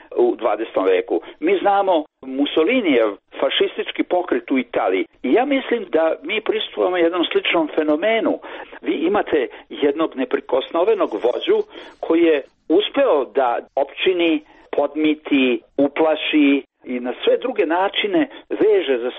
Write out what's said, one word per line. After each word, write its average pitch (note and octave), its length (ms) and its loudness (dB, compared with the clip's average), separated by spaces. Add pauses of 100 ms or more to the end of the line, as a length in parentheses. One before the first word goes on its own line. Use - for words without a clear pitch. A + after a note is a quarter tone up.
(180)
u A#2+ 180 2
dvadesetom G#2+ 500 -2
veku. F#2 360 2 (180)
Mi F3+ 220 0
znamo F#3+ 420 2 (220)
Mussolinijev D3 840 2 (300)
fašistički - 640 -2
pokret F3+ 480 -4
u C3+ 60 2
Italiji. D#3+ 480 -2 (180)
I B3+ 100 0
ja C4 120 2
mislim C4 440 -2
da - 340 2
mi G#3 180 -6
pristupamo G3+ 560 -2
jednom E3+ 340 2
sličnom F3 440 0
fenomenu. D#3 640 0 (420)
Vi C#3+ 120 -4
imate F3 540 0 (220)
jednog C#3+ 460 -2
neprikosnovenog D3+ 1000 0
vođu D3 500 0 (360)
koji E3 240 2
je D#3 180 4 (280)
uspeo G#3 560 2
da B2 340 0 (160)
opčini, E3 680 0 (300)
podmiti, C#3+ 920 0 (160)
uplaši C#3+ 880 2 (220)
i B2 140 -6
na B2 140 -6 (100)
sve B3 140 4
druge A3 280 -2
načine F4 640 -2 (200)
veže E3+ 480 2
za A#2+ 220 -4